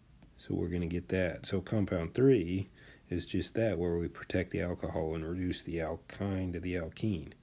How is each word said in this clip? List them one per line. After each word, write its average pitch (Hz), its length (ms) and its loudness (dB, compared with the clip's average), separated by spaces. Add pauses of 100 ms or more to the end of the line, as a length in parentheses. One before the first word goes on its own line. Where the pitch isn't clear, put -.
(380)
So - 160 -4
we're 90 160 0
gonna 87 160 0
get 85 240 -2
that. 92 360 0
So 95 160 0
compound 92 520 2
three 98 560 6 (400)
is 85 160 -2
just - 300 -2
that, 110 220 2
where 85 200 2
we 85 100 0
protect - 440 -2
the 90 100 0
alcohol 85 540 -2
and 80 100 -4
reduce 90 380 -2
the 82 180 -2
alkyne 92 720 -2
to 85 60 -4
the 90 160 -2
alkene. 85 680 -2